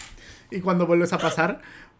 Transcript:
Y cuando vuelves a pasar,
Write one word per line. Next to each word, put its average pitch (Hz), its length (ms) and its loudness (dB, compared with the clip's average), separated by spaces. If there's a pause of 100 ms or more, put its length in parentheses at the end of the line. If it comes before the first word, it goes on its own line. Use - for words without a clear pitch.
(520)
Y 202 100 -6
cuando 180 220 2
vuelves 170 280 2
a 185 60 -2
pasar, 170 420 -2 (400)